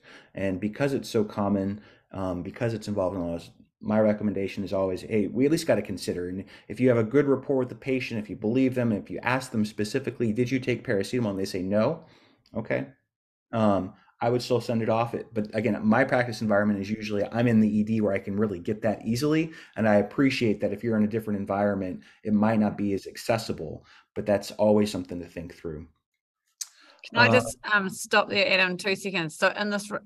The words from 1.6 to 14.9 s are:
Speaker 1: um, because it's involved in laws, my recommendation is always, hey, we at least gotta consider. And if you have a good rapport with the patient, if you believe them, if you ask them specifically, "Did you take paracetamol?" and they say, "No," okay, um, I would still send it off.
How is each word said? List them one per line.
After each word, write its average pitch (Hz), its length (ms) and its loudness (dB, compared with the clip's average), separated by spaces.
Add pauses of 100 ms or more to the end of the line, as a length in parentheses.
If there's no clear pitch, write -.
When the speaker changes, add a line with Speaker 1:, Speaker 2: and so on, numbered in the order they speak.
Speaker 1:
um, 92 300 -4
because 113 320 -4
it's 107 140 -8
involved 98 280 -2
in 92 60 -4
laws, 85 300 -8 (280)
my 107 200 0
recommendation 104 640 0
is 90 100 -6
always, 95 280 -2
hey, 107 260 0
we 123 180 2
at 143 60 4
least 160 160 0
gotta 107 160 2
consider. 90 460 -6
And 95 160 -8 (220)
if 101 120 -10
you 127 100 6
have 117 80 6
a 117 60 4
good 139 240 2
rapport 135 300 0
with 127 120 -2
the 123 60 -12
patient, 127 440 -4
if 110 80 -8
you - 80 -10
believe 123 380 2
them, 120 180 2
if 101 200 -2
you 90 100 -8
ask 131 300 -2
them 110 140 2
specifically, 110 680 -2
"Did 123 160 0
you 131 100 0
take 123 280 -4
paracetamol?" 107 420 -2
and 98 80 -4
they 95 80 -2
say, 95 160 -6
"No," 107 440 0 (500)
okay, 127 320 -4 (640)
um, 101 420 2 (280)
I 117 80 2
would 123 120 2
still 123 200 0
send 117 200 -2
it 110 60 -2
off. 113 260 0